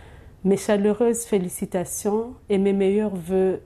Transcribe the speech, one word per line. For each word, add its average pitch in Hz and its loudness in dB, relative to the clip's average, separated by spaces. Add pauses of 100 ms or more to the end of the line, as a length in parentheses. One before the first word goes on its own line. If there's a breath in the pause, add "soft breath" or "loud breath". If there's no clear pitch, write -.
(440 loud breath)
mes 190 4
chaleureuses 208 0
félicitations 202 -4 (140)
et 202 2
mes 196 2
meilleurs 196 0
vœux 185 0